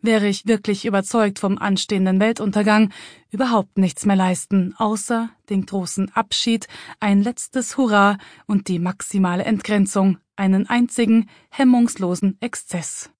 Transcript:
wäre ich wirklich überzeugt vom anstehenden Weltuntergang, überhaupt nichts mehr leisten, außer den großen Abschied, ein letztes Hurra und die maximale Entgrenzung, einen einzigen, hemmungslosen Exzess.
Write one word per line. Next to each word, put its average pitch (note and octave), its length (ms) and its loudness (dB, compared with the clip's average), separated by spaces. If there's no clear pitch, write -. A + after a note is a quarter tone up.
wäre G#3+ 240 2
ich G3 200 -2
wirklich G#3 380 0
überzeugt G3+ 540 0
vom G3 200 -2
anstehenden F#3+ 600 0
Weltuntergang, G#3+ 760 2
überhaupt A3 480 -2
nichts F#3 260 0
mehr G3+ 120 2
leisten, F#3 600 0
außer A3+ 540 -4
den F#3+ 160 -2
großen F#3+ 480 -6
Abschied, A3+ 540 -2
ein G3+ 240 2
letztes - 540 -6
Hurra G#3 420 2
und G3+ 200 0
die F3+ 140 -2
maximale F#3 640 -2
Entgrenzung, G3 760 0
einen G3 340 2
einzigen, A#3 600 2
hemmungslosen G#3+ 920 2
Exzess. - 800 -10